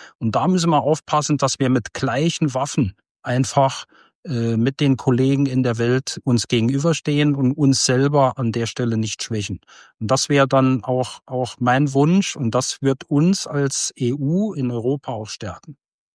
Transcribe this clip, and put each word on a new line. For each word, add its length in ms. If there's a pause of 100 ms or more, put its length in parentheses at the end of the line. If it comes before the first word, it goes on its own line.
(180)
Und 160
da 140
müssen 220
wir 120
aufpassen, 560
dass 220
wir 100
mit 240
gleichen 580
Waffen 420 (280)
einfach, 640 (420)
äh, 300
mit 240
den 180
Kollegen 480
in 160
der 160
Welt 460
uns 240
gegenüberstehen 880
und 160
uns 340
selber 500
an 160
der 140
Stelle 320
nicht 240
schwächen. 380 (380)
Und 120
das 180
wäre 200
dann 360
auch, 420
auch 320
mein 360
Wunsch 420
und 140
das 320
wird 220
uns 420
als 500
E 160
U 400
in 180
Europa 420
auch 160
stärken. 500 (360)